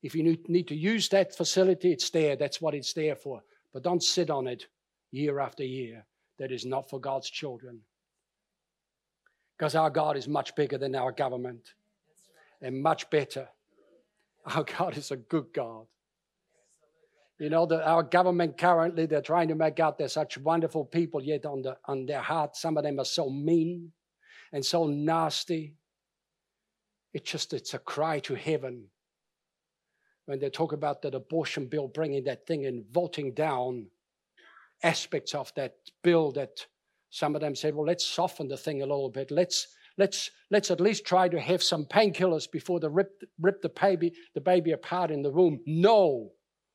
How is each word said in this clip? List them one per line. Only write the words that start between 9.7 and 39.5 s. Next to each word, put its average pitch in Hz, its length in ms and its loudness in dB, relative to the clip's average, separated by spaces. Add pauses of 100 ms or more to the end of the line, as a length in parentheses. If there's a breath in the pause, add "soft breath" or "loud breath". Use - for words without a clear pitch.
our 160 140 4
God 151 280 0
is 131 100 -8
much 147 280 -4
bigger 143 220 -2
than 131 160 -4
our 127 200 -2
government 123 600 -6 (880 soft breath)
and 131 220 -6
much 156 280 0
better. 135 380 -2 (1000)
Our 147 160 -2
God 170 320 -4
is 147 140 -10
a 135 80 -6
good 156 360 -4
God. 113 340 -8 (1500)
You 151 100 -4
know, 165 160 4
the, 160 180 2
our 165 200 4
government 175 560 4
currently, 165 480 4
they're 151 160 2
trying 165 240 2
to 160 80 0
make 156 240 0
out 156 180 2
they're 143 100 -2
such 151 300 -4
wonderful 156 480 0
people, 165 380 -2
yet 147 240 -4
on 139 160 -6
the, 131 220 -6
on 135 200 -4
their 135 160 -4
heart, 151 340 -2
some 156 220 -2
of 147 60 0
them 143 160 -2
are 131 60 -2
so 156 220 -2
mean 165 640 0 (600 loud breath)
and 143 120 -6
so 165 220 2
nasty. 156 880 -2 (1400)
It's - 200 -10
just, - 220 -6
it's - 200 -8
a 131 60 -8
cry 151 400 -2
to 135 160 -6
heaven 127 560 -6 (1300)
when 139 120 -6
they 135 140 4
talk 151 220 0
about 147 280 -2
that 139 140 -4
abortion 151 500 -4
bill, 139 220 -4
bringing 139 380 -2
that 131 200 -4
thing 143 220 -2
and 120 240 -6
voting 156 420 -2
down 127 540 -2 (960 soft breath)
aspects - 500 -2
of 143 220 -6
that 135 200 -6 (280)
bill 165 300 6
that - 340 -8 (420)
some 151 240 -2
of 147 80 -2
them 147 140 -2
said, 151 180 -2
"Well, 151 140 -2
let's 175 180 0
soften 170 420 -2
the 135 100 -6
thing 139 260 -4
a - 20 -2
little 139 240 -2
bit. 135 220 -6
Let's, 175 360 0 (300 soft breath)